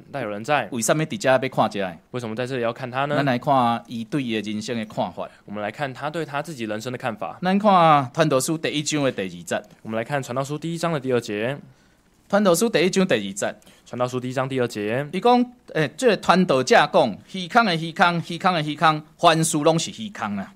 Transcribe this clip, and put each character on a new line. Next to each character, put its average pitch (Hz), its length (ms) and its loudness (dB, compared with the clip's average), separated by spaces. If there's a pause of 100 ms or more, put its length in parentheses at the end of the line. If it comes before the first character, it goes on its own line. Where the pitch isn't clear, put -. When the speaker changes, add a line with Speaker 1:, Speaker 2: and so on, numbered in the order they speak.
(120)
Speaker 1:
大 139 80 -8
有 117 80 -6
人 104 160 -8
在。 135 300 0
Speaker 2:
为 117 80 -4
什 160 120 0
么 156 120 0
伫 123 120 -8
遮 135 120 0
要 131 100 6
看 127 300 0
这 101 100 -6
个？ 90 180 -6 (140)
Speaker 1:
为 123 80 -8
什 117 100 -8
么 110 60 -8
在 127 100 -4
这 131 120 -6
里 120 40 -4
要 117 120 -2
看 127 180 -10
他 131 140 -2
呢？ 147 100 -2
Speaker 2:
咱 143 80 0
来 127 140 0
看 120 500 2
伊 113 160 -10
对 143 180 -4
伊 110 200 -2
的 107 100 -6
人 107 100 -6
生 117 160 -6
的 110 60 -6
看 107 260 -4
法。 90 200 -10 (160)
Speaker 1:
我 107 80 -16
们 104 100 -6
来 104 80 -4
看 139 220 -6
他 135 160 -8
对 160 160 -6
他 139 160 -6
自 160 120 -10
己 117 120 -8
人 107 160 -6
生 127 100 -8
的 123 60 -8
看 117 180 -6
法。 85 260 -10
Speaker 2:
咱 185 160 2
看 165 560 6
《传 160 140 4
道 139 100 4
书》 156 200 0
第 147 120 -2
一 147 140 -2
章 147 180 -2
的 135 80 2
第 110 120 -4
二 95 80 -4
节。 87 340 -6 (180)
Speaker 1:
我 - 60 -14
们 110 100 -4
来 113 60 -2
看 143 180 -4
《传 123 140 -8
道 135 80 -2
书》 147 140 -6
第 170 160 -6
一 170 40 -8
章 170 140 -2
的 151 80 -2
第 127 140 -2
二 120 80 2
节。 113 360 -4 (720)
Speaker 2:
传 202 160 2
道 180 120 6
书 170 120 2
第 156 140 2
一 185 80 4
章 185 180 4
第 - 60 4
二 101 200 0
节。 107 220 -4 (300)
Speaker 1:
传 123 140 -10
道 123 80 0
书 127 120 -4
第 123 80 -6
一 127 60 -6
章 131 160 -2
第 131 100 -2
二 120 80 2
节。 113 440 -4
Speaker 2:
伊 185 100 -4
讲， 247 240 4 (280)
诶， 156 220 0
这 262 120 2
个 190 100 4
传 180 300 4
道 131 160 4
者 233 120 4 (160)
讲， 127 260 4 (100)
虚 185 200 -8
空 233 160 4
的 175 140 0
虚 160 160 -6
空， 175 260 2
虚 165 200 -8
空 185 120 2
的 160 120 0
虚 151 120 -4
空， 156 280 2 (120)
凡 160 280 4
事 160 160 0
拢 160 180 4
是 113 140 -4
虚 110 180 -10
空 104 260 -6
啊。 95 200 -8